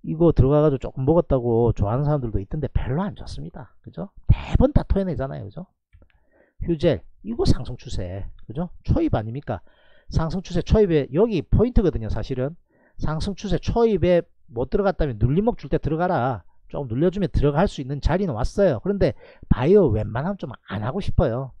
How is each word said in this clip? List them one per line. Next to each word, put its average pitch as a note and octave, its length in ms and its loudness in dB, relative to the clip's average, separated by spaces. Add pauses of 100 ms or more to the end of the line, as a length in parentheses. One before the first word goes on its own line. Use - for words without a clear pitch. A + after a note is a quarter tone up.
이거 D#3+ 300 2
들어가가지고 C#3+ 460 4
조금 - 260 -6
먹었다고 A#2+ 680 2
좋아하는 A2+ 300 -2
사람들도 B2 360 -2
있던데 D3+ 280 -6
별로 C#3 340 -2
안 G#3 120 -6
좋습니다. - 680 -14
그죠? - 280 -14 (160)
매번 - 460 4
다 - 100 4
토해내잖아요. C#3 640 -2
그죠? D#3 220 -14 (960)
휴젤, D#3+ 420 0 (180)
이거 A#3 220 -4
상승 - 320 2
추세. F#2 500 -8 (200)
그죠? D#3 240 -8 (120)
초입 - 320 0
아닙니까? A#2 460 -6 (520)
상승 E3 300 -2
추세 E3+ 180 -4
초입에 E3 540 2
여기 G3+ 280 2
포인트거든요. G3 680 2
사실은 B2+ 460 -4 (440)
상승 D#3 360 -2
추세 F3+ 240 -2
초입에 F3+ 640 2 (240)
못 B2 240 -6
들어갔다면 F3 480 0
눌림목 D#3 400 0
줄 C#3 120 -12
때 D#3+ 80 0
들어가라. C#3+ 680 -2 (240)
조금 C#3+ 200 -8
눌려주면 E3 440 0
들어갈 D3 360 2
수 - 120 -8
있는 C#3 200 -6
자리는 F3+ 320 0
왔어요. B2+ 480 0
그런데 F3+ 340 0 (340)
바이오 E3+ 400 4
웬만하면 A2 500 -2
좀 C#3 140 -12 (160)
안 G#2 140 -6
하고 C3 180 -6
싶어요. C3 600 0